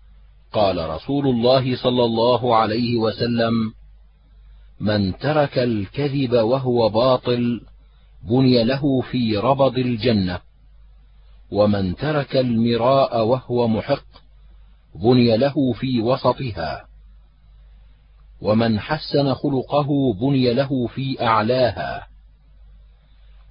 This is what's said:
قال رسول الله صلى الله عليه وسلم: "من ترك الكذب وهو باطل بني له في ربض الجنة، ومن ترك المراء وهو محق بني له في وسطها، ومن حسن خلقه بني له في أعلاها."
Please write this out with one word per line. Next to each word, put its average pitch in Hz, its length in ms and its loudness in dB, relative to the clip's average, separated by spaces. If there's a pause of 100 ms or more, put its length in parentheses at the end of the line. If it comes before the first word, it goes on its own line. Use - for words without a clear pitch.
(540)
قال 92 360 0
رسول 139 380 -4
الله 127 480 2
صلى 123 300 0
الله 117 500 2
عليه 113 400 0
وسلم: 113 800 -2 (1040)
"من 98 380 -2
ترك 143 400 -2
الكذب 123 760 -2
وهو 120 560 2
باطل 120 720 0 (680)
بني 127 340 4
له 135 380 0
في 113 360 -2
ربض 131 400 2
الجنة، 110 640 0 (1120)
ومن 98 440 2
ترك 147 400 -2
المراء 120 880 2
وهو 120 420 0
محق 110 380 -2 (880)
بني 117 420 4
له 135 360 0
في 123 280 -4
وسطها، 113 840 -4 (1500)
ومن 110 380 2
حسن 143 540 -2
خلقه 139 800 -2
بني 127 400 0
له 131 340 -2
في 131 380 -6
أعلاها." 113 800 0 (1400)